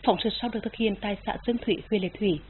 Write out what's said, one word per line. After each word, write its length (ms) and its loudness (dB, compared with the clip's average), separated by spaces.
Phóng 200 6
sự 60 2
sau 120 -2
được 100 -2
thực 120 -6
hiện 260 2
tại 240 -2
xã 120 -2
Dương 100 2
Thủy, 200 2
huyện 120 2
Lệ 80 -2
Thủy. 200 2